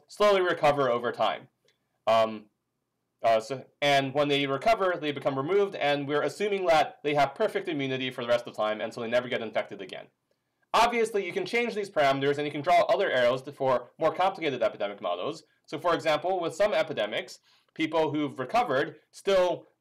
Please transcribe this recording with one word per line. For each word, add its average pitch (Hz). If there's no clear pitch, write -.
slowly 202
recover 147
over 120
time. 104
Um, 110
uh, 113
so, 127
and 139
when 143
they 143
recover, 180
they 147
become 139
removed, 190
and 143
we're 147
assuming 196
that 151
they 147
have -
perfect 208
immunity 131
for 127
the 120
rest 120
of 110
time, 107
and 107
so 123
they 113
never 123
get 120
infected 107
again. -
Obviously, 220
you 170
can 185
change 233
these 196
parameters, 139
and 147
you 147
can 151
draw 175
other 185
arrows 127
to, 143
for 131
more 156
complicated 160
epidemic 104
models. 95
So, 151
for 165
example, 156
with 165
some 202
epidemics, 139
people 156
who've 143
recovered 139
still 180